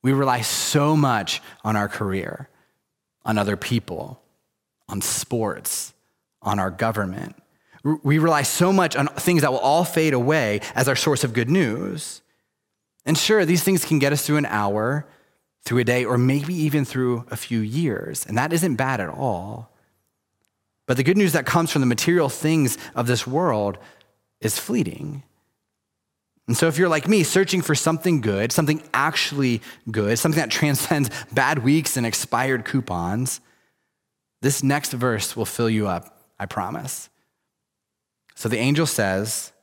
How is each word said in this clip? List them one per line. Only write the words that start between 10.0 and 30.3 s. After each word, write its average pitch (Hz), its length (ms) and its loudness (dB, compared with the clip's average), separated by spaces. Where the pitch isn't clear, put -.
away 123 480 2
as 123 140 2
our 131 80 2
source 147 260 0
of 120 120 -2
good 120 160 0
news. 139 720 -2
And 151 140 2
sure, 208 260 4
these 165 180 2
things 190 220 2
can 156 140 2
get 139 160 4
us 143 100 -2
through 151 140 2
an 147 80 0
hour, 107 600 0
through 120 160 2
a 120 40 4
day, 123 220 2
or 123 100 2
maybe 143 380 2
even 151 320 0
through 123 440 -2
a 113 60 -8
few 117 240 -4
years. 120 640 -4
And 110 140 -4
that 151 160 -2
isn't 165 220 0
bad 131 260 -2
at 82 80 -6
all. 113 600 -6
But 123 100 0
the 127 80 0
good 185 140 4
news 185 160 4
that 143 100 0
comes 165 260 2
from 143 120 2
the 127 40 4
material 147 440 2
things 151 480 0
of 120 120 -2
this 123 200 0
world 123 500 0
is - 180 -2
fleeting. - 680 -4
And 123 80 0
so 165 100 4
if 151 120 0
you're 180 100 4
like 156 180 0
me, 202 160 4
searching 185 400 2
for 151 140 2
something 160 440 2
good, 107 300 0
something 151 320 -2
actually 139 680 -2
good, 110 300 0
something 160 220 0